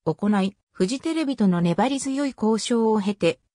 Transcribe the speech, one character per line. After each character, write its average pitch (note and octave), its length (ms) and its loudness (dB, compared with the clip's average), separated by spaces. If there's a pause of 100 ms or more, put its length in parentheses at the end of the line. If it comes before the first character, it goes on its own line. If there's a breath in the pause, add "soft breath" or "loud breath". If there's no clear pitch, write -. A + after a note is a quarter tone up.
行 E3 240 -2 (120)
い、 F#3+ 160 -2 (140)
フ F#3 160 -2
ジ C4 140 -4
テ E4 140 -4
レ D#4+ 100 -2
ビ C4+ 100 -2
と G#3 140 2
の F3 120 2
粘 F3 280 2
り C4+ 100 -2
強 C4+ 260 -4
い C4 160 -4
交 G#3+ 200 0
渉 A3+ 320 0
を G#3+ 80 2
経 G3+ 160 -2
て、 - 240 -2 (140)